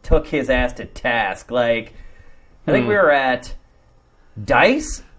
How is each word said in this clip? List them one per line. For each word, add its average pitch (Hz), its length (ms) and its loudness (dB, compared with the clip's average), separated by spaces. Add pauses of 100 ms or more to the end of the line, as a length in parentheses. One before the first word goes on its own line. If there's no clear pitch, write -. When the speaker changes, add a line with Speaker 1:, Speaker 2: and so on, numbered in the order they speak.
Speaker 1:
took - 260 2
his 135 220 -4
ass 123 240 0
to - 100 -14
task. 117 640 -4
Like, 117 440 -2 (720)
I - 60 0
think 123 120 2
Speaker 2:
Hmm. - 60 -2
Speaker 1:
we 208 40 2
were 185 160 4
at 135 440 0 (880)
dice? 180 600 2 (160)